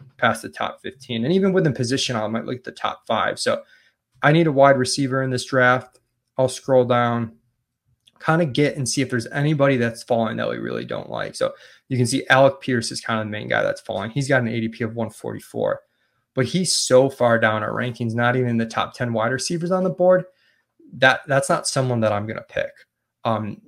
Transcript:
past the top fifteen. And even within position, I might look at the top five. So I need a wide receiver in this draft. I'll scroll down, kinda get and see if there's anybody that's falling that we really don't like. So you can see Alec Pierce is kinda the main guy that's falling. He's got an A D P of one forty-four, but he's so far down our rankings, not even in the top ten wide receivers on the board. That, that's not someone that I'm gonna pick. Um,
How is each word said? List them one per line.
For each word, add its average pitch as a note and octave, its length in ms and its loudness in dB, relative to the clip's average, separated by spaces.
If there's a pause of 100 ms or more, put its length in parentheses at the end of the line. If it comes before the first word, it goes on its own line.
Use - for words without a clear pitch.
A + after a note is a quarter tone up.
(180)
past A#2 240 0
the - 80 -10
top - 320 -8
fifteen. - 420 -6
And D3+ 80 0
even F#3+ 200 2
within E3 200 2
position, B2+ 440 -2
I G#2+ 120 -2
might A2+ 160 -4
look B2+ 140 -8
at - 60 -20
the - 80 -12
top - 340 -8
five. G#2+ 340 -2
So - 220 -2 (600)
I C#3+ 80 4
need E3 160 4
a D3+ 60 0
wide C3+ 240 6
receiver C3 460 -2
in C3 80 -4
this B2+ 160 -4
draft. B2+ 520 2 (380)
I'll C3 120 2
scroll B2+ 360 2
down, A#2+ 480 0 (920)
kinda E3 200 4
get C#3 320 0
and C3 120 -4
see - 120 -2
if C3 100 -2
there's A#2 180 -2
anybody C#3+ 480 2
that's A#2 260 -2
falling A2+ 340 -2
that A2 120 -2
we A#1+ 100 -4
really A#1+ 260 -6
don't A1+ 260 -8
like. A1 240 -8
So - 200 -2 (340)
you C3 80 -2
can B2 100 4
see B2+ 220 -2
Alec C3+ 320 6
Pierce B2 320 -4
is A#2+ 80 -10
kinda A2 240 -4
the G#2 60 -8
main G#2+ 180 -8
guy A2+ 140 0
that's G2+ 180 -4
falling. G2+ 300 -6
He's C3+ 180 -4
got C3 140 2
an A#2 60 -2
A A#2 120 -4
D A2 80 -2
P A2+ 160 -6
of A2 100 -6
one A2+ 160 -6
forty-four, A2 720 -6 (540)
but C3 120 0
he's F3 280 -2
so C3 340 4
far A#2+ 300 2
down A2 240 0
our A2 100 -4
rankings, A#2 420 -4
not A#2+ 220 0
even B2 140 0
in A#2 60 0
the A2+ 100 0
top - 280 -6
ten A#2+ 180 -4
wide A2+ 200 0
receivers E3+ 380 -4
on F#3 140 0
the F#3 60 -2
board. F3+ 340 4 (680)
That, C3 320 4
that's C#3 220 2
not E3+ 180 0
someone B2+ 340 0
that G#2+ 120 2
I'm G#2 140 -2
gonna - 160 -10
pick. - 280 -6 (540)
Um, G#2+ 440 -2